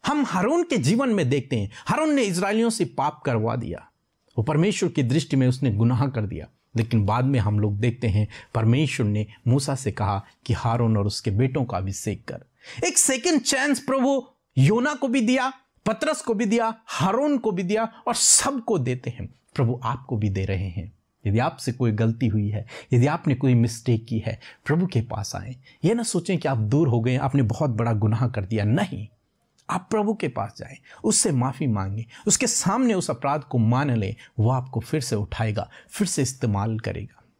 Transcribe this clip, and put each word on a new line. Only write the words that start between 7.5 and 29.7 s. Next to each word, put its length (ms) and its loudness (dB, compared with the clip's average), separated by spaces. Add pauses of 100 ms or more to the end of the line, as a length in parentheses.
लोग 180 0
देखते 300 -2
हैं 200 2 (280)
परमेश्वर 500 2
ने 220 0 (200)
मूसा 280 2
से 160 -4
कहा 340 -2 (200)
कि 80 0
"हारून 440 2
और 100 0
उसके 240 -4
बेटों 340 0
का 120 -6
अभिषेक 500 -6
कर।" 180 -14 (420)
एक 100 0
सेकंड 440 2
चांस 380 0
प्रभु 480 0 (300)
योना 360 4
को 140 -4
भी 140 2
दिया, 320 0 (320)
पतरस 360 -2
को 120 -2
भी 120 0
दिया, 300 0 (100)
हारून 520 0
को 140 0
भी 120 -2
दिया 440 -2
और 80 -2
सबको 640 2
देते 320 -4
हैं। 260 -12 (200)
प्रभु 280 0
आपको 340 -4
भी 120 0
दे 160 -2
रहे 240 -4
हैं। 240 -10 (340)
यदि 120 2
आपसे 320 -2
कोई 200 0
गलती 360 0
हुई 200 0
है, 180 -6 (280)
यदि 140 6
आपने 280 0
कोई 180 2
मिस्टेक 520 2
की 140 -4
है, 200 -6 (260)
प्रभु 200 2
के 160 0
पास 340 -8
आएं। 200 -10 (300)
ये 80 4
ना 100 0
सोचें 340 -2
कि 100 -2
आप 100 0
दूर 300 2
हो 140 2
गए, 140 2
आपने 280 2
बहुत 260 0
बड़ा 240 0
गुनाह 340 2
कर 140 -2
दिया। 220 -2
नहीं, 440 0 (600)
आप 220 -6